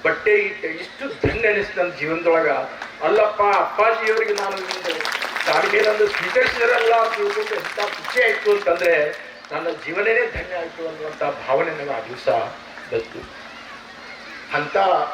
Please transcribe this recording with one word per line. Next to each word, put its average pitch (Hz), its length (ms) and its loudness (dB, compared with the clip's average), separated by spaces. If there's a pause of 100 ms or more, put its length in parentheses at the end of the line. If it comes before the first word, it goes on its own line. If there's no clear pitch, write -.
ಬಟ್ಟೆ 185 320 4
ಇಟ್ಟು 202 320 0
ಇಷ್ಟು 185 600 -6
ಧನ್ಯ 214 200 2
ಅನಿಸ್ತು 196 340 0
ನನ್ನ 175 180 0
ಜೀವನದೊಳಗ. 160 500 2 (540)
ಅಲ್ಲಪ್ಪ, 202 380 4
ಅಪ್ಪಾಜಿಯವರಿಗೆ 214 920 2
ನಾನು 196 220 -2
ಒಂದು 185 720 -4 (200)
ನನಗೆ 160 340 4
ನಂದು 214 260 4
ಸ್ವೀಕರಿಸಿದ್ರಲ್ಲ 233 840 2
ಅಂತ 226 220 4
ತಿಳ್ಕೊಂಡು 208 400 -2
ಎಂಥ - 240 -6
ಖುಷಿ - 440 -2
ಆಯ್ತು 208 280 2
ಅಂತಂದ್ರೆ 170 580 4 (420)
ನನ್ನ 165 180 -4
ಜೀವನನೇ 202 600 0
ಧನ್ಯ 175 260 -6
ಆಯ್ತು 165 300 -8
ಅನ್ನುವಂಥ 156 360 -6
ಭಾವನೆ 151 480 0
ನನಗೆ 143 180 -6
ಆ 117 100 -2
ದಿವಸ - 300 -4 (640)
ಬಂತು. - 540 -6 (1040)
ಅಂತ 147 240 0 (360)